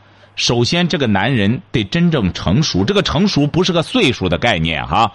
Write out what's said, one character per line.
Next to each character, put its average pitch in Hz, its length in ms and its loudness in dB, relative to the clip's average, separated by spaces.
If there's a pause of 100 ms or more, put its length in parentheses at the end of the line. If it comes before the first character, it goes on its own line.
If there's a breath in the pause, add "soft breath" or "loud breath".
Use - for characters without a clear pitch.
(380 soft breath)
首 120 260 0
先 170 240 0
这 170 120 -2
个 139 80 0
男 107 280 2
人 110 280 0 (100)
得 110 120 0
真 170 260 0
正 113 240 0
成 110 280 0
熟。 95 220 0
这 156 80 0
个 202 80 2
成 185 260 0
熟 147 200 0
不 160 180 0
是 165 80 0
个 165 100 0
岁 147 300 0
数 95 160 -2
的 85 80 0
概 110 220 0
念 80 280 -2
哈， 101 280 2